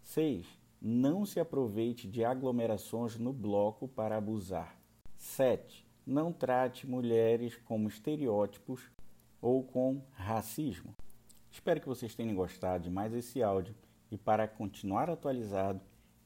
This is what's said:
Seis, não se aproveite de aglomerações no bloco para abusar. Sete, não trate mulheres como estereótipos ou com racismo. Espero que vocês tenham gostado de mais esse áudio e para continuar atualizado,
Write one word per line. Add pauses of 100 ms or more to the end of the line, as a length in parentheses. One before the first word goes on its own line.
Seis, (340)
não
se
aproveite
de
aglomerações
no
bloco
para
abusar. (400)
Sete, (180)
não
trate
mulheres
como
estereótipos (500)
ou
com (120)
racismo. (560)
Espero
que
vocês
tenham
gostado
de
mais
esse
áudio (340)
e
para
continuar
atualizado, (440)